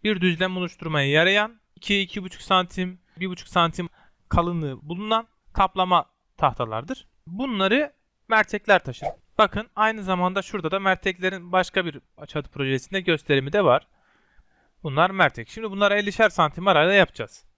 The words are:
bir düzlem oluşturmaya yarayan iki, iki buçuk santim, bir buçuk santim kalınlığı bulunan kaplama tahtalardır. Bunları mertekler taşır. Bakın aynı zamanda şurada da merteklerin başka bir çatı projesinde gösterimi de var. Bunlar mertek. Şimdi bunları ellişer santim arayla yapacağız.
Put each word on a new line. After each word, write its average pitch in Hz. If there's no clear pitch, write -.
bir 208
düzlem 185
oluşturmaya 156
yarayan 196
iki, 202
iki 196
buçuk -
santim, 185
bir 185
buçuk -
santim 170
kalınlığı 160
bulunan 214
kaplama 185
tahtalardır. 123
Bunları 226
mertekler 208
taşır. -
Bakın 214
aynı 214
zamanda 185
şurada 165
da 196
merteklerin 185
başka 185
bir 147
çatı -
projesinde 135
gösterimi 147
de 208
var. 135
Bunlar 156
mertek. 160
Şimdi 220
bunları 202
ellişer 208
santim 170
arayla 170
yapacağız. -